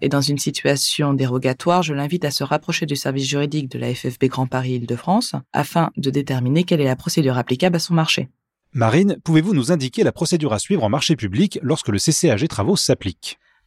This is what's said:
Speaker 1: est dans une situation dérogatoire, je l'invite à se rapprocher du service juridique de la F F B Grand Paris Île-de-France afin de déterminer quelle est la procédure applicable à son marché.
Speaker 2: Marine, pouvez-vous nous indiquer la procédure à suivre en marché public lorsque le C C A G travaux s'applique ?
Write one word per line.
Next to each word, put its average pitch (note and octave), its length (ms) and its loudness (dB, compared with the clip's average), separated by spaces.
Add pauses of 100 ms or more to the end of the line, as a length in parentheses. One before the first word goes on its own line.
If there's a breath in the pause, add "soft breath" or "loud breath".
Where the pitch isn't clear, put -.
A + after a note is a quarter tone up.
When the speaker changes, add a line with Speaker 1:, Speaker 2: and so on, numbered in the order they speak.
Speaker 1:
est C#3 80 0
dans C#3+ 100 2
une C#3+ 160 0
situation C#3+ 800 0
dérogatoire, C3 680 0
je D#3 120 -4
l'invite D3 320 -4
à C#3+ 40 -4
se C#3 140 -4
rapprocher D#3 400 -2
du D3 120 -4
service C3+ 300 -4
juridique C#3+ 440 -2
de B2+ 80 -8
la B2 160 -4
F B2+ 160 -6
F - 80 -8
B C3+ 80 4
Grand C3 200 -2
Paris B2+ 260 -2
Île-de-France B2 640 -2 (180)
afin D3+ 420 0
de C#3 140 -2
déterminer C3+ 540 0
quelle E3 180 0
est - 20 2
la C3 120 0
procédure C3 420 0
applicable E3+ 380 0
à - 20 0
son E3+ 160 -2
marché. D#3 340 0 (460)
Speaker 2:
Marine, C#3 500 4
pouvez-vous E3 300 4
nous C3+ 180 2
indiquer D3+ 320 0
la A#2+ 80 4
procédure D3+ 400 0
à G#2 60 2
suivre F3 260 0
en G2+ 60 2
marché D3 260 2
public A2+ 460 0
lorsque - 260 -2
le G3+ 80 2
C E3+ 160 0
C - 160 2
A A2+ 80 4
G A#2 100 0
travaux B2 300 0
s'applique ? - 640 -2 (280)